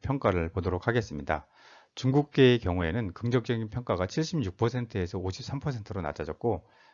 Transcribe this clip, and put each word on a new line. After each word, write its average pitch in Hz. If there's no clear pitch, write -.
평가를 101
보도록 90
하겠습니다. 80
중국계의 131
경우에는 90
긍정적인 117
평가가 110
칠십육 156
퍼센트에서 113
오십삼 92
퍼센트로 107
낮아졌고, 78